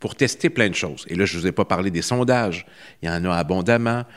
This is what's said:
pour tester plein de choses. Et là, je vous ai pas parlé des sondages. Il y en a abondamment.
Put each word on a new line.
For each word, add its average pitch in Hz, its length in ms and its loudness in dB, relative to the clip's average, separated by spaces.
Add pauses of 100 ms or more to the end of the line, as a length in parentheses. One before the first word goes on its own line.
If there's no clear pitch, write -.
pour - 120 -6
tester - 360 0
plein 113 200 2
de 87 60 -2
choses. 76 320 -6
Et 87 80 -6
là, 92 80 2
je 87 160 0
vous 85 80 0
ai 85 60 0
pas 101 100 2
parlé 92 260 0
des 82 120 -2
sondages. 120 640 0 (360)
Il 80 60 -6
y - 20 -2
en 85 140 -2
a 90 100 0
abondamment. 117 680 0 (140)